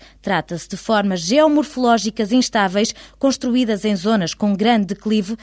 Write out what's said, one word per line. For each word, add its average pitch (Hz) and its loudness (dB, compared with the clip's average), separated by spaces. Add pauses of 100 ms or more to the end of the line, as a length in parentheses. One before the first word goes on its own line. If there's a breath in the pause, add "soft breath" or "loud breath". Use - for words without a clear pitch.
(220 soft breath)
Trata-se 170 -6
de 190 -8
formas 202 -2
geomorfológicas 233 0
instáveis 214 0 (240 loud breath)
construídas 247 0
em 214 0
zonas 190 0
com 208 0
grande 220 2
declive, 208 -2